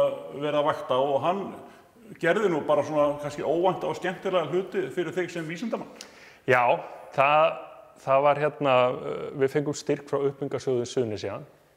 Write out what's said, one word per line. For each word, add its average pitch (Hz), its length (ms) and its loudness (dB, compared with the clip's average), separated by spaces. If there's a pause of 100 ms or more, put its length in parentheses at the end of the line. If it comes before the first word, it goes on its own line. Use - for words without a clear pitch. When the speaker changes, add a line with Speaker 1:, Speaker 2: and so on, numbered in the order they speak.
(340)
Speaker 1:
verið 147 240 -4
að 147 100 2
vakta 131 380 0
og 139 160 0
hann 185 220 0 (760)
gerði 190 320 2
nú 147 160 0
bara 147 160 4
svona 151 220 2 (160)
kannski 147 240 -6
óvænta 160 420 0
og 151 120 -2
skemmtilega 180 500 -2
hluti 185 320 -2 (100)
fyrir 165 240 -4
þig 175 160 -2
sem 170 160 -8
vísindamann. 202 460 -8 (560)
Speaker 2:
Já, 123 160 6 (480)
það, 151 400 4 (480)
það 135 240 4
var 143 160 4
hérna, 147 320 2 (160)
eh, 147 320 -6 (160)
við 135 160 2
fengum 147 240 -2
styrk - 320 -4
frá 143 80 0
Uppbyggingarsjóði 135 720 -2
Suðurnesja 107 480 -4 (400)